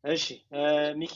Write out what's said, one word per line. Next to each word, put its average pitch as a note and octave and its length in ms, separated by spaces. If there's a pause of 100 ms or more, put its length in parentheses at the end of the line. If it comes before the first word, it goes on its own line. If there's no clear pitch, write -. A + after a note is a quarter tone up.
እሺ፣ D#3+ 200 (260)
እ፣ C#3+ 120 (320)
ሚኪ D#3+ 220